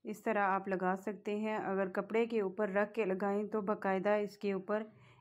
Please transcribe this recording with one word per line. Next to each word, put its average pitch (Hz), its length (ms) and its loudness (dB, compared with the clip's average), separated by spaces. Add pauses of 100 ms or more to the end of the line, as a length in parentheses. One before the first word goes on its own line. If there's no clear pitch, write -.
इस 214 180 -8
तरह 208 200 2
आप 190 260 2
लगा 185 280 2
सकते 208 400 -4
हैं। 214 220 -2
अगर 196 320 0
कपड़े 208 360 0
के 226 140 0
ऊपर 190 300 0
रख 208 220 2
के 226 120 0
लगाएं 196 420 0
तो 214 160 -2
बाकायदा 202 540 2
इसके 202 360 -2
ऊपर 208 320 -2 (360)